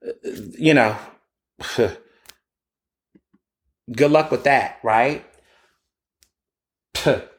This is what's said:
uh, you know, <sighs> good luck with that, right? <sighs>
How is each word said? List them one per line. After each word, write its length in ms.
uh, 40
you 160
know, 220
<sighs> 380
good 180
luck 220
with 120
that, 380
right? 420
<sighs> 100